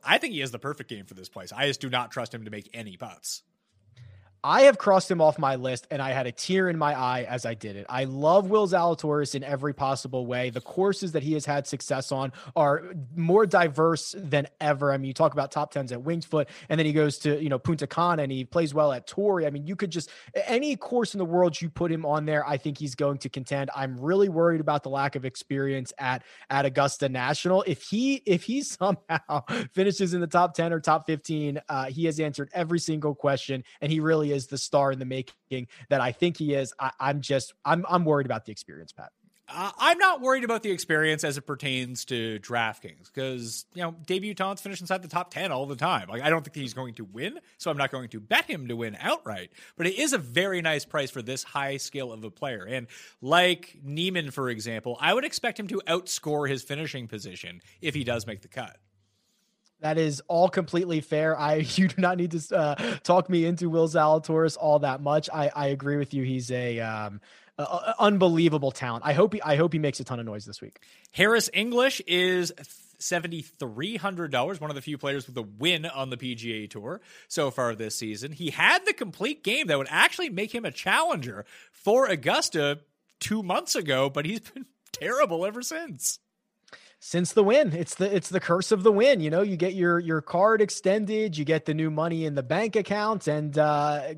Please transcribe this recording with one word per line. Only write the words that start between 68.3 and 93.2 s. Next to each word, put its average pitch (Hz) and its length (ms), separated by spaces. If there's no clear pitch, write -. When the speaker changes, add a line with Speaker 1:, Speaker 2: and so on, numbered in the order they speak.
Speaker 2:
talent. 120 380
I 147 60
hope 180 200
he, 208 80
I 151 140
hope 165 180
he 160 60
makes 143 200
a 135 40
ton 120 160
of 117 80
noise 107 180
this 107 160
week. - 200
Speaker 1:
Harris 214 420
English 240 540
is 180 480
seventy-three 165 960
hundred 175 360
dollars, 143 300
one 151 80
of 147 60
the 135 80
few 147 160
players 139 260
with 123 120
a 123 40
win 151 460
on 135 240
the 123 60
P 127 180
G 117 160
A 104 40
Tour 120 340
so 147 220
far 120 240
this 110 220
season. 113 380
He 147 180
had 311 340
the 415 80
complete 233 500
game 254 220
that 147 140
would 135 100
actually 285 400
make 208 240
him 233 100
a 160 80
challenger 165 720
for 247 340
Augusta 151 760
two 214 220
months 202 340
ago, 139 360
but 147 160
he's 214 140
been - 260
<laughs> - 120
terrible 185 520
ever 214 200
since. 320 560
Speaker 2:
Since 175 300
the 214 100
win, 226 300
it's 170 220
the, 196 200
it's 175 140
the 185 100
curse 175 320
of 196 120
the 220 80
win. 220 300
You 151 100
know, 170 100
you 202 160
get 180 160
your, 175 240
your 160 240
card 208 400
extended, 208 720
you 151 80
get 156 220
the 156 80
new 160 160
money 160 360
in 147 100
the 135 80
bank 185 320
account, 208 520